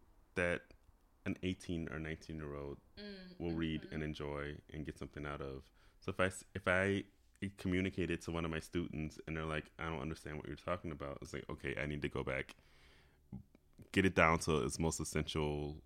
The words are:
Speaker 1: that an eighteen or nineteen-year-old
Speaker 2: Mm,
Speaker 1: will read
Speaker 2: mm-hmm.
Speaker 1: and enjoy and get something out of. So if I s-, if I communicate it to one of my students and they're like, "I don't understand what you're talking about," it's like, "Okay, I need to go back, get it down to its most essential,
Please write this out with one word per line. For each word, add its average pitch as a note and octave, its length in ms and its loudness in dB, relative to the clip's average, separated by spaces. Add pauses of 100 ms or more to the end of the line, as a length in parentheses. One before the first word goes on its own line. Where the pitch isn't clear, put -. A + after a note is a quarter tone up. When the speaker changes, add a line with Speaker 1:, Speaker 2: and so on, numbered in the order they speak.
(360)
Speaker 1:
that F2 260 2 (640)
an G2 160 0
eighteen F2 480 -2
or C#2 80 -4
nineteen-year-old D2+ 800 -6 (200)
Speaker 2:
Mm, F#3+ 400 -14
Speaker 1:
will E2+ 140 -2
read D#2+ 300 0
Speaker 2:
mm-hmm. - 120 -10
Speaker 1:
and D#2 80 -2
enjoy D2 540 -4 (160)
and D2+ 140 -6
get D#2+ 120 -8
something D2 280 -8
out D2 160 -4
of. C2+ 220 -8 (360)
So - 120 -10
if - 60 -4
I F#2 80 6
s-, - 180 -4 (100)
if - 120 -6
I F#2+ 380 6 (540)
communicate F2+ 520 2
it E2+ 120 0
to E2+ 100 -6
one E2 140 0
of D#2+ 40 0
my D#2+ 100 0
students D#2 680 -2
and D#2+ 100 -2
they're D#2+ 80 -2
like, D#2 340 -2
"I D#2+ 60 -4
don't E2 160 -2
understand D2+ 380 -6
what - 80 -8
you're D2 100 -6
talking F2 360 -2
about," C#2+ 280 -6
it's - 140 -10
like, D2 160 -6
"Okay, - 280 -4
I C#2+ 60 0
need D2 160 -2
to C#2+ 80 0
go C2 160 -2
back, C2+ 320 -2 (1400)
get F#2+ 120 8
it F#2 100 6
down E2 260 10
to D2+ 240 4
its D2 140 -2
most D#2+ 220 2
essential, D2+ 840 0